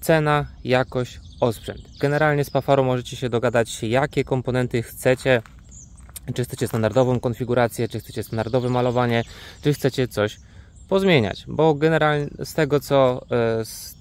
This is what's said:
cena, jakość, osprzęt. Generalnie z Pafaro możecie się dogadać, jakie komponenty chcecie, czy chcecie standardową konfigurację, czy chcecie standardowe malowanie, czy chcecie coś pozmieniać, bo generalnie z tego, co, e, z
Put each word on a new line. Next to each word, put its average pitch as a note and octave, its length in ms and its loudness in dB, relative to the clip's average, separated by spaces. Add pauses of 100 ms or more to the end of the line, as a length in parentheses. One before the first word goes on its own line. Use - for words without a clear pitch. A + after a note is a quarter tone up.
cena, D3+ 440 2 (180)
jakość, B2+ 560 -2 (200)
osprzęt. A#2 420 -2 (180)
Generalnie D3 440 2
z - 60 -6
Pafaro C3+ 340 2
możecie B2+ 320 -2
się B2 140 -6
dogadać, A#2 540 0
jakie C3 400 0
komponenty B2 600 -2
chcecie, B2+ 580 2 (960)
czy B2 80 -2
chcecie - 240 -4
standardową A#2+ 520 2
konfigurację, A#2+ 680 0
czy A2 120 -8
chcecie - 240 -10
standardowe A2+ 460 -2
malowanie, B2 540 2 (400)
czy D3 100 2
chcecie C3+ 340 0
coś G#2 320 -2 (500)
pozmieniać, F3+ 580 2
bo D3+ 280 2
generalnie D3+ 520 2 (160)
z - 100 -10
tego, C#3+ 260 0
co, C3+ 420 2 (100)
e, A2+ 340 0
z - 360 -16